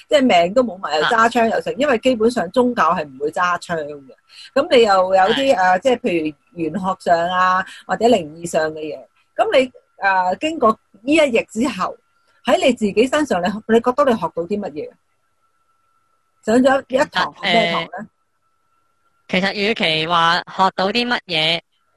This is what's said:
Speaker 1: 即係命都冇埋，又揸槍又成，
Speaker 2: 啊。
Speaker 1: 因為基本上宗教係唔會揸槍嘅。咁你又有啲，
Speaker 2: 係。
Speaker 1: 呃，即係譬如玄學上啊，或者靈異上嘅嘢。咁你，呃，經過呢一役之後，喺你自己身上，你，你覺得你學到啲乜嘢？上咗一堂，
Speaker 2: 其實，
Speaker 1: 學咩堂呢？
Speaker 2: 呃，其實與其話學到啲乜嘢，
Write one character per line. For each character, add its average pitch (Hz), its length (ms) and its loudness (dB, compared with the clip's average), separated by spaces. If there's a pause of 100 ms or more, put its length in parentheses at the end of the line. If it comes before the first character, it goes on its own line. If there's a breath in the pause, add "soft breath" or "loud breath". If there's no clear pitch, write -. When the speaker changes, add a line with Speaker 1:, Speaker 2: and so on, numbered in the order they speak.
Speaker 1:
即 311 80 2
係 269 60 2
命 185 320 2
都 254 80 4
冇 185 160 -8
埋， 156 200 -4
又 151 60 0
揸 226 260 2
槍 226 200 2
又 165 100 -2
成， 165 120 -4
Speaker 2:
啊。 170 60 -14
Speaker 1:
因 294 100 0
為 233 100 0
基 254 180 0
本 220 140 2
上 190 200 -4
宗 247 240 0
教 170 180 2
係 170 120 -4
唔 135 160 -16
會 151 100 -4
揸 180 300 -2
槍 175 240 -8
嘅。 143 300 -16 (400 loud breath)
咁 302 220 2
你 233 60 6
又 190 320 4
有 190 80 6
啲， 262 320 2
Speaker 2:
係。 - 20 0
Speaker 1:
呃， 185 220 2
即 262 120 -2
係 240 80 2
譬 165 360 -2 (180)
如 170 100 -10
玄 156 180 -4
學 185 180 -4
上 170 300 0
啊， 185 360 0 (220 loud breath)
或 185 100 -4
者 214 100 0
靈 208 180 2 (100)
異 170 120 -12
上 156 260 -2
嘅 156 80 -14
嘢。 147 180 -10 (380)
咁 359 220 2
你， 262 140 0 (260)
呃， 185 380 0
經 320 220 -6
過 226 120 4
呢 - 420 -6
一 320 40 4
役 247 280 2
之 240 240 -4
後， 180 280 -6 (500)
喺 285 180 4
你 262 80 4
自 220 140 -4
己 208 200 2
身 302 200 0
上， 180 160 -2
你， 175 40 0 (260)
你 233 80 4
覺 247 120 0
得 285 120 0
你 254 80 2
學 196 100 -4
到 165 200 -6
啲 202 160 -6
乜 202 120 -8
嘢？ 143 200 -12 (1500)
上 220 120 2
咗 269 320 2
一 254 80 -2 (140)
堂， 180 300 -4
Speaker 2:
其 196 60 -6
實， 185 60 0
Speaker 1:
學 - 0 -
咩 170 200 2
堂 165 100 -4
呢？ 165 100 -16
Speaker 2:
呃， 208 140 -14 (1200)
其 185 120 -2
實 196 120 -2
與 202 220 -2
其 160 320 -2
話 170 320 2
學 - 360 -2
到 190 140 -2
啲 240 180 -4
乜 240 200 -4
嘢， 165 340 -2 (360)